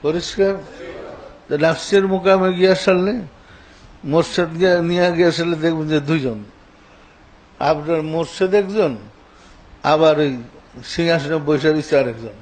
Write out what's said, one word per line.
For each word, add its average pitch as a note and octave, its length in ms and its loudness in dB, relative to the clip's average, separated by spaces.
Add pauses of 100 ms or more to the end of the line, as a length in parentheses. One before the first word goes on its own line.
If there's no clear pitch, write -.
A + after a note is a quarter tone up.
পরিষ্কার? F3 540 0 (920)
তো D3 80 -2
নাফসির F#3+ 500 2
মুকামে F#3 460 2
গিয়া F#3 220 4
সারলে, F#3+ 460 0 (840)
মুর্শিদ E3 540 0
গিয়া F3+ 220 4
নিয়ে F3 300 2
গিয়া E3+ 200 4
সারলে E3+ 240 -2
দেখবেন D#3+ 320 -2
যে D3+ 120 0
দুইজন, C3+ 440 -2 (1160)
আপনার D#3 420 -2
মুর্শিদ E3 520 -4
একজন, G3 440 0 (880)
আবার D#3 360 4
ওই C#3 180 0 (480)
সিংহাসনে E3 520 -2
বসে D3+ 360 0
রয়েছে D3 260 0
আরেকজন। A2+ 420 -4